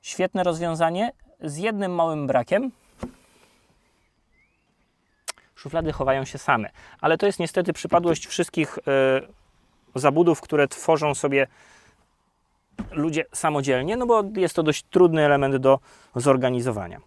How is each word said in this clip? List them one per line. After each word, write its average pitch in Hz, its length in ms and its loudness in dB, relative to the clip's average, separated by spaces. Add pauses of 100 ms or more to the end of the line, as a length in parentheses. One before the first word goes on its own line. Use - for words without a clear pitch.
Świetne 185 360 -4
rozwiązanie 170 680 -2 (300)
z 151 160 -10
jednym 196 380 -4
małym 156 320 -2
brakiem. 135 440 0 (2750)
Szuflady 156 360 -6
chowają 135 340 -2
się - 120 -16
same, 117 320 -2 (320)
ale 160 160 2
to - 80 -2
jest 202 140 0
niestety 175 340 -2
przypadłość 175 540 0
wszystkich, - 600 -4
e, - 1120 -2
zabudów, 151 420 2
które 143 260 0
tworzą 151 480 0
sobie 139 320 0 (1400)
ludzie 156 420 -4
samodzielnie, 143 640 -2
no 254 80 -4
bo 226 180 4 (120)
jest 185 200 0
to 165 80 0
dość - 200 0
trudny 165 420 4
element 139 300 4
do 135 240 6 (360)
zorganizowania. 123 920 0